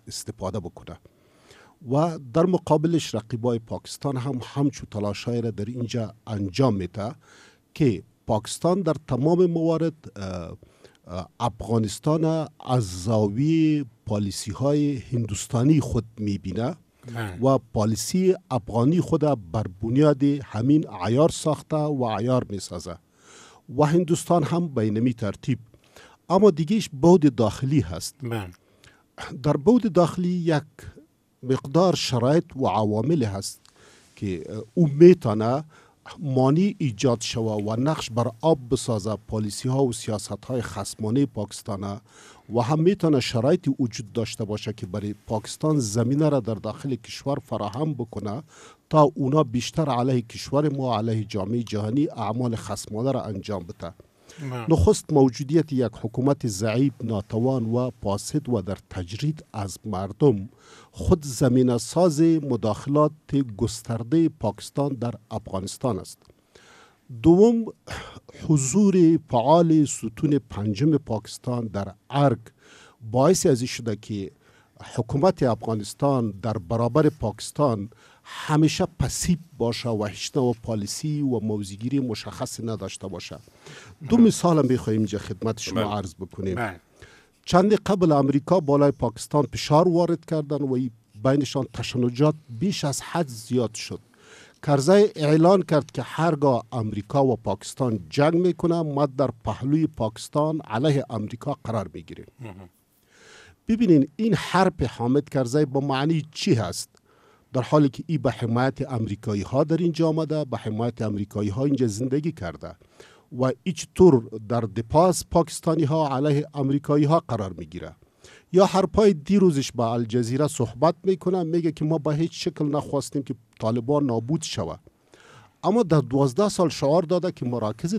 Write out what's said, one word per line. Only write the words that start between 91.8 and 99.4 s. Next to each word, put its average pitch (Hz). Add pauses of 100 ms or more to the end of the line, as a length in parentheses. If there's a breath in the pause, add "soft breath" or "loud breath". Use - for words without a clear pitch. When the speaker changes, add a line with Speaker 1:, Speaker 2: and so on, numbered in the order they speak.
Speaker 1:
بیش 123
از 139
حد 165
زیاد 113
شد. - (680 loud breath)
کرزی 151 (120)
اعلان 160
کرد 156
که -
هرگاه 147
امریکا 113
و 123
پاکستان 107 (100)
جنگ 147
می‌کنه، 170
ما 147
در 131 (140)